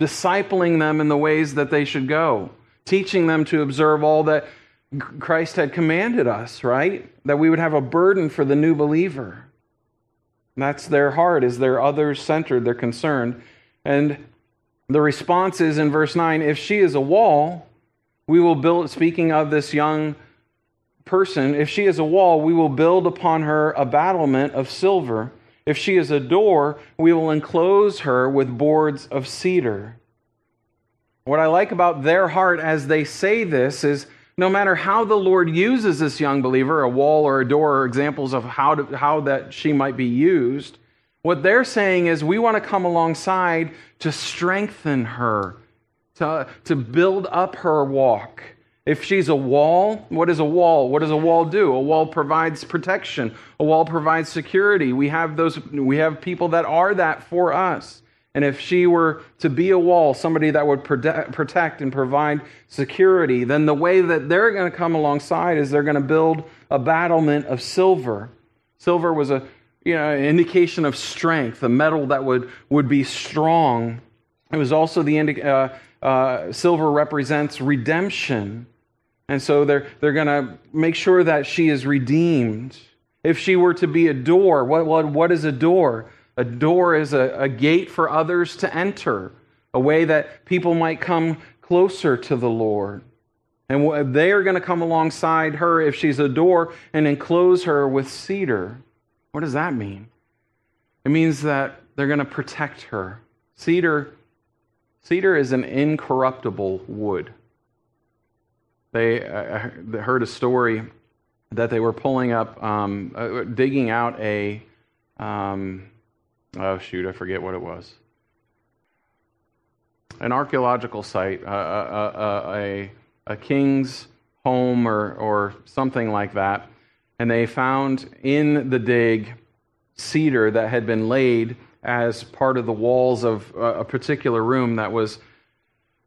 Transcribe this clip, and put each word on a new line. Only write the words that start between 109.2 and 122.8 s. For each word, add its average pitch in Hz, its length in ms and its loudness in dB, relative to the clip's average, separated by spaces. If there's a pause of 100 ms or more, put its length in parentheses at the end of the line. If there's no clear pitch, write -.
uh, 104 440 -8 (260)
I 110 40 -8
heard 123 260 -2
a - 20 -2
story 120 560 -2 (680)
that 117 180 -4
they 117 80 -2
were 113 140 0
pulling 127 400 -2
up, 113 280 -4
um, 101 540 -4
uh, 113 300 -8
digging 131 440 -2
out 117 300 -2
a, 104 420 -6 (560)
um, 98 720 -8 (720)
oh 95 200 -4
shoot, 92 280 -8
I 92 60 -8
forget 92 280 -10
what 92 140 -10
it 90 80 -10
was. 87 320 -16 (2250)
An 117 140 -4
archaeological 123 720 -2
site, 95 400 -6
uh, - 20 -18
uh, 101 60 -8
uh, 98 640 -6
uh, 101 380 -4
a, 101 340 -8 (380)